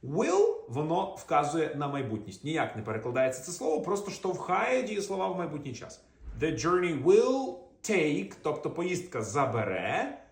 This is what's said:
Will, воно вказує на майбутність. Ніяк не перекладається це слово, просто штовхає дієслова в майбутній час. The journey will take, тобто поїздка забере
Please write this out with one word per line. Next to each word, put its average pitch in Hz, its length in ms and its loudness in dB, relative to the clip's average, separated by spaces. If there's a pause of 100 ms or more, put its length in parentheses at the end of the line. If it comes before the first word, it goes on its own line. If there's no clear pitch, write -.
Will, 302 520 4 (140)
воно 160 460 0
вказує 147 600 0
на 143 120 -2
майбутність. 117 560 -6
Ніяк 147 320 -2
не 110 60 -8
перекладається 123 600 0
це 180 100 -10
слово, 156 300 0
просто 202 300 -2
штовхає 214 720 0
дієслова 196 440 -2
в 180 100 -2
майбутній 147 360 -6
час. - 300 -14 (380)
The 151 240 0
journey 170 380 2
will 254 520 6 (280)
take, 170 580 2
тобто 147 300 -2
поїздка 175 500 -4
забере 113 960 -2 (140)